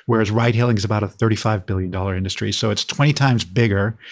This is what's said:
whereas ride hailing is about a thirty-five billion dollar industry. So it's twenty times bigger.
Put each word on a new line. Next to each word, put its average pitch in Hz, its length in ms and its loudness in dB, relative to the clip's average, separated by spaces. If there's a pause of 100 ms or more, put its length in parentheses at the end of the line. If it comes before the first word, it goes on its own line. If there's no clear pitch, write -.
whereas 110 240 2
ride 117 240 2
hailing 120 220 2
is 101 80 0
about 107 180 0
a 101 60 -2
thirty-five 110 580 0
billion 92 260 -4
dollar 92 220 -2
industry. 95 380 -4
So 110 200 -2
it's 98 120 -2
twenty 143 300 0
times 123 320 2
bigger. 101 520 0 (140)